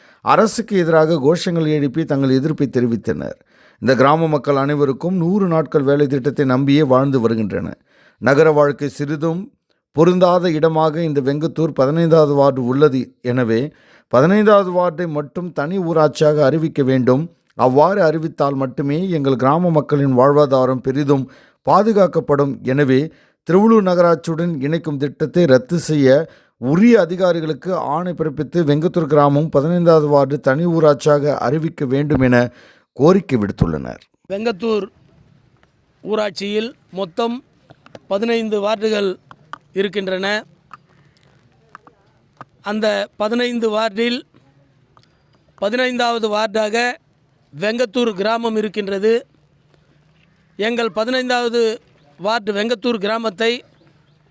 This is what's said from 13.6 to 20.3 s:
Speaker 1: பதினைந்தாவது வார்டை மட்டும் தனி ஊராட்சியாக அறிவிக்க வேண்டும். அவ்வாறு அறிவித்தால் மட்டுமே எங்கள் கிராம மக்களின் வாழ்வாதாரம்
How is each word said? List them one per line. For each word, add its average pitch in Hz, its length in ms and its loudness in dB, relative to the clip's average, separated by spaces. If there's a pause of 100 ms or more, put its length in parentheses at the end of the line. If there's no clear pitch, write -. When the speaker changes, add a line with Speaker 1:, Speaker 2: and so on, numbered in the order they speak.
Speaker 1:
பதினைந்தாவது 196 600 4
வார்டை 175 360 -2
மட்டும் 160 460 -8
தனி 165 260 -4
ஊராட்சியாக 151 680 2
அறிவிக்க 156 380 0
வேண்டும். 127 420 2 (300)
அவ்வாறு 147 480 2
அறிவித்தால் 156 520 0
மட்டுமே 143 560 -4
எங்கள் 135 340 -2
கிராம 165 260 2
மக்களின் 143 480 2
வாழ்வாதாரம் 131 680 2